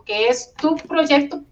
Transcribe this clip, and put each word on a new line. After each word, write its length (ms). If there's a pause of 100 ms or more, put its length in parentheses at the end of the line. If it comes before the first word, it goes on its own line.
que 240
es 260
tu 220
proyecto 760